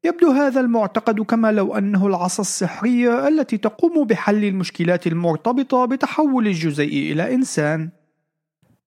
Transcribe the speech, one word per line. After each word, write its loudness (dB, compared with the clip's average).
يبدو 2
هذا 2
المعتقد 0
كما 0
لو 0
أنه 0
العصا -2
السحرية 0
التي 0
تقوم 0
بحل 2
المشكلات -2
المرتبطة 0
بتحول 0
الجزيء -2
إلى -2
إنسان. -2